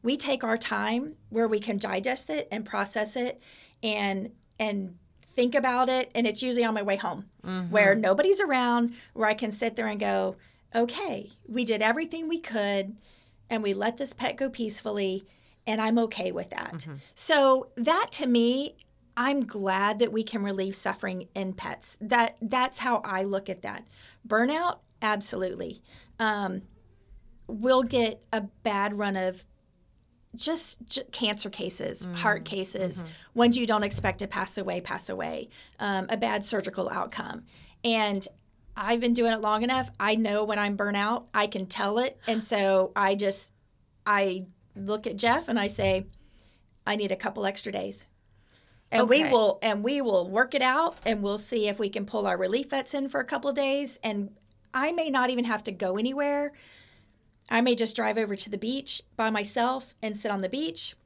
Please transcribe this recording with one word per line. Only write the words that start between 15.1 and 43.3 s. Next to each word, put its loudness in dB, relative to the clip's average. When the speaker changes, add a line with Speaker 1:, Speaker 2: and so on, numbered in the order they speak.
Speaker 1:
and 0
I'm 2
okay 0
with -8
that." -8
Speaker 2:
Mm-hmm. -12
Speaker 1:
So 4
that, 2
to 0
me, 4
I'm 2
glad 0
that 2
we 0
can -4
relieve -2
suffering -4
in -4
pets. -8
That, 2
that's 0
how 0
I -2
look -2
at -10
that. -10
Burnout, 2
absolutely. -4
Um, 0
we'll 4
get 0
a 0
bad -2
run 0
of -2
just, -4
j-, -4
cancer -2
cases, -6
Speaker 2:
Mm. -8
Speaker 1:
heart 0
cases, -4
Speaker 2:
Mm-hmm. -10
Speaker 1:
ones 8
you 0
don't 2
expect -2
to -6
pass -4
away, -4
pass -8
away, -6
um, -2
a 0
bad -2
surgical -2
outcome. -6
And 0
I've 0
been 4
doing 4
it -2
long 2
enough. 0
I 2
know 2
when 0
I'm 0
burnt 0
out, -2
I 2
can -4
tell -2
it. 0
And 0
so 4
I 4
just, -2